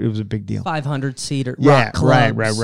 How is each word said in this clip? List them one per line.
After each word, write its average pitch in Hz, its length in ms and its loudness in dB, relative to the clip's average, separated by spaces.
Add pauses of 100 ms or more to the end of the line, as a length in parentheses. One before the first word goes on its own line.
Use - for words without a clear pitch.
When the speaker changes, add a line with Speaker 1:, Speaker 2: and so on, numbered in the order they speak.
Speaker 1:
it 123 60 0
was 107 120 -2
a 107 60 -4
big 104 220 -6
deal. 104 160 -6
Speaker 2:
Five 156 220 -6
hundred 135 340 -6
seater 131 400 -4
Speaker 1:
Yeah, 131 260 6
Speaker 2:
rock - 160 -4
Speaker 1:
right, 123 320 4
Speaker 2:
clubs. - 20 -6
Speaker 1:
right, 110 180 0 (100)